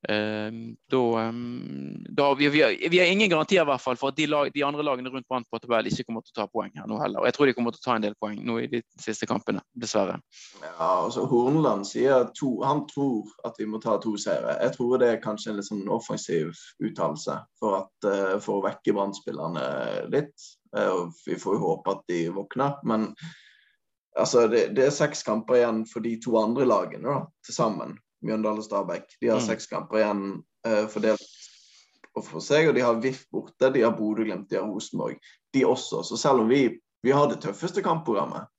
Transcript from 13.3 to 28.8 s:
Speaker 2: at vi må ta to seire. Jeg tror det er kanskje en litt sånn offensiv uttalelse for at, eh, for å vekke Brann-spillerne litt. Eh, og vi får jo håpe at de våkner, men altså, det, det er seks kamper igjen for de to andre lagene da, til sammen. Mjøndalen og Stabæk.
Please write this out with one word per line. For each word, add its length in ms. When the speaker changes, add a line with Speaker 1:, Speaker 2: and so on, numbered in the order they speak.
Speaker 2:
at 80
vi 80
må 160
ta 160
to 240
seire. 400
Jeg 160
tror 240
det 140
er 100
kanskje 240
en 80
litt 140
sånn 180
offensiv 640
uttalelse 600
for 240
at, 80
eh, 320
for 220
å 100
vekke 240
Brann-spillerne 720
litt. 320
Eh, 160
og 160
vi 80
får 240
jo 80
håpe 320
at 80
de 220
våkner, 480
men 240
altså, 320
det, 220
det 80
er 80
seks 320
kamper 320
igjen 320
for 160
de 160
to 160
andre 320
lagene 400
da, 140
til 220
sammen. 340
Mjøndalen 320
og 80
Stabæk. 380